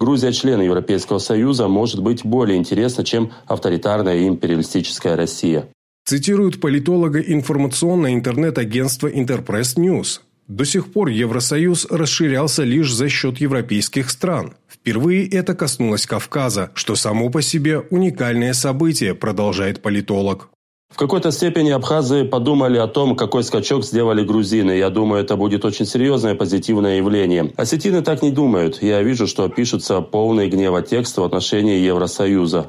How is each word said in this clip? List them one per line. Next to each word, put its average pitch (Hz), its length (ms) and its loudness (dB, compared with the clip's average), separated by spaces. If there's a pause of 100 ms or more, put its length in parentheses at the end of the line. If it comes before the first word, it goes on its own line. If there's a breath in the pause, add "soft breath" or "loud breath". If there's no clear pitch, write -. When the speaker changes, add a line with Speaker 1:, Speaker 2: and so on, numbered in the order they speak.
Speaker 1:
Грузия, 123 320 2
член 123 300 0
Европейского 90 560 0
Союза, 117 500 0
может 101 340 0
быть 120 220 -2
более 110 320 2
интересна, 107 480 0
чем 113 260 -2 (140 loud breath)
авторитарная 95 720 0
и 87 100 2
империалистическая 85 920 -2
Россия. 82 520 -2 (380)
Speaker 2:
Цитирует 190 560 0
политолога 151 580 2
информационное 147 960 0
интернет-агентство 127 920 0
Интерпресс 123 720 -2
Ньюс. 170 460 0 (260)
До 104 160 -2
сих 170 280 -2
пор 202 180 0
Евросоюз 123 800 0
расширялся 156 760 0
лишь 131 280 2
за 127 160 0
счет 131 300 -2
европейских 131 720 -2
стран. 156 440 -4 (140)
Впервые 170 600 0
это 185 260 -2
коснулось 120 520 -2
Кавказа, 107 680 -4
что - 220 -4
само 113 340 -2
по 151 100 0
себе 151 380 0
уникальное 123 720 0
событие, 135 600 0
продолжает 98 640 -2
политолог. 101 680 -2 (440)
Speaker 1:
В - 40 -14
какой-то 175 340 0
степени 165 400 2
абхазы 139 540 2
подумали 127 540 2
о 113 100 2
том, 135 260 2
какой 120 300 0
скачок 117 400 -2
сделали 113 400 2
грузины. 104 480 2
Я 92 180 2
думаю, 104 320 0
это 101 140 0
будет 101 280 0
очень 107 220 -2
серьезное 123 480 2
позитивное 98 640 0
явление. 92 600 2
Осетины 165 460 0
так 147 180 0
не 143 120 2
думают. 107 500 2
Я 101 200 2
вижу, 117 260 0
что 95 200 -2
пишутся 104 520 -2
полные 107 500 0
гнева 92 320 2
тексты 120 380 -2
в 92 40 2
отношении 95 540 0
Евросоюза. 90 920 2